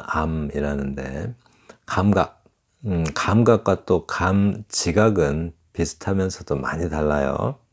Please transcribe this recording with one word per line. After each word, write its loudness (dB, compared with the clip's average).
암이라는데, -4
감각. 0
음, 0
감각과 2
또 0
감, 0
지각은 2
비슷하면서도 -4
많이 -4
달라요. -2